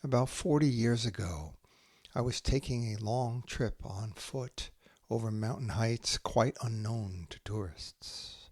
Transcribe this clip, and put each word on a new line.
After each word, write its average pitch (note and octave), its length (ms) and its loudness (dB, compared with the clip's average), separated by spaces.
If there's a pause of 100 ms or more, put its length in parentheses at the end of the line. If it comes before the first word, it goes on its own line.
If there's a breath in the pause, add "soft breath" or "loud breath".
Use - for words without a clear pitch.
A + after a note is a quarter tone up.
About C3 260 4
forty D3+ 380 4
years A#2 380 4
ago, F2 480 -4 (600 loud breath)
I - 60 -2
was A#2+ 220 0
taking B2 520 0
a G#2+ 100 -4
long A#2+ 440 0
trip - 380 -4
on G#2 260 -6
foot - 580 -8 (400 soft breath)
over A2+ 220 0
mountain A2 380 -2
heights A2+ 480 0
quite - 440 2
unknown G#2+ 680 -4
to - 160 -14
tourists - 1080 -8